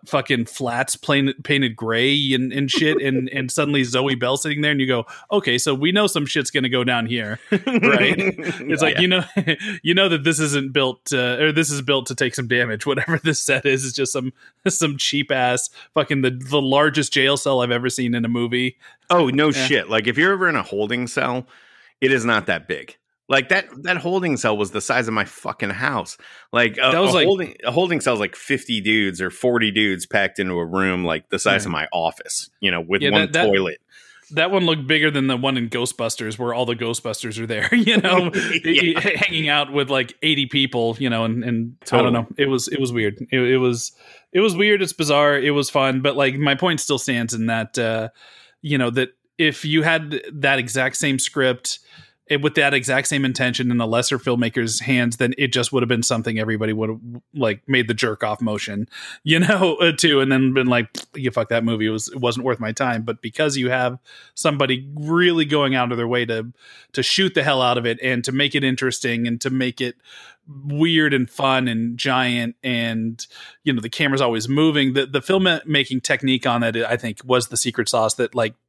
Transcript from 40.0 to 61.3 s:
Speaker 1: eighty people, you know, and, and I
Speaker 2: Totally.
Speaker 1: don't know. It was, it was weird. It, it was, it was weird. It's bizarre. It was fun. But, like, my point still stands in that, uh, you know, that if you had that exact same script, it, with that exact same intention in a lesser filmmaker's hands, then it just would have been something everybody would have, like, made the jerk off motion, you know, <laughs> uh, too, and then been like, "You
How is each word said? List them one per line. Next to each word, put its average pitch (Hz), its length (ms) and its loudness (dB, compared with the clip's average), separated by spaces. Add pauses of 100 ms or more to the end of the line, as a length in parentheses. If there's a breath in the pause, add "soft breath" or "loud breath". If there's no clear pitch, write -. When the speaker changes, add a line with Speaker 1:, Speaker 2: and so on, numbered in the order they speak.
Speaker 1:
eighty 143 240 2
people, 120 520 0
you 135 120 0
know, 113 120 0
and, 113 200 -2
and 117 400 -2
I - 20 -16
Speaker 2:
Totally. 120 280 4
Speaker 1:
don't 117 180 -2
know. - 40 -14
It 139 120 2
was, 131 200 0
it 147 120 -4
was 127 120 0
weird. 110 300 -2 (100)
It, 131 100 2
it 127 160 4
was, 123 340 0 (400 loud breath)
it 180 80 2
was 202 180 2
weird. 202 240 4
It's 175 120 -4
bizarre. 147 440 4
It 143 140 2
was 143 180 0
fun. 135 320 0
But, 139 160 0
like, 135 160 2
my 139 220 2
point 170 240 0
still 139 180 -2
stands 120 380 -2
in 113 100 -2
that, 113 320 -2
uh, 113 320 -2 (540 loud breath)
you 147 160 0
know, 123 100 2
that 127 200 -2 (280)
if 156 280 0
you 156 180 2
had 156 360 0 (140)
that 139 240 2
exact 127 400 -2
same 135 220 0
script, - 580 -2 (500 soft breath)
it, 143 160 0
with 147 100 0
that 139 220 2
exact 131 320 0
same 139 180 0
intention 127 460 0
in 120 100 2
a 110 60 -2
lesser 120 320 0
filmmaker's 117 600 0
hands, 120 360 0
then 127 220 0
it 139 120 2
just 123 220 0
would 127 80 2
have 120 60 0
been 117 160 0
something 113 340 -2
everybody 110 360 -2
would 110 160 -2
have, 113 100 -6 (340)
like, 117 340 -2
made 127 200 2
the 120 80 2
jerk 110 280 -2
off 107 160 -2
motion, 107 480 -4 (360 loud breath)
you 156 160 4
know, 180 380 2
<laughs> - 40 2
uh, 170 120 6
too, 147 260 4
and 135 120 2
then 131 220 4
been 131 140 2
like, 120 280 0 (200)
"You 127 160 -4